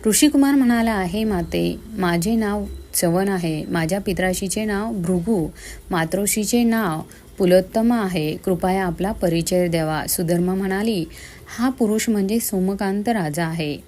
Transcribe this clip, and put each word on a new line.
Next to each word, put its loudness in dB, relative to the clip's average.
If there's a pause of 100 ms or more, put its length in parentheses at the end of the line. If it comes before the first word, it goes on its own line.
ऋषिकुमार 4
म्हणाला, 4
"हे -2
माते, -2 (140)
माझे 0
नाव 0 (300)
चवन 2
आहे, -2
माझ्या -2
पित्राशीचे -2
नाव -2
भृगू, 0 (420)
मातोश्रीचे 0
नाव 0 (380)
पुलोत्तमा 4
आहे. -2
कृपया 0
आपला -2
परिचय 0
द्यावा." -2
सुधर्मा 0
म्हणाली, -2 (540)
"हा 2
पुरुष 0
म्हणजे 2
सोमकांत 0
राजा 0
आहे. -4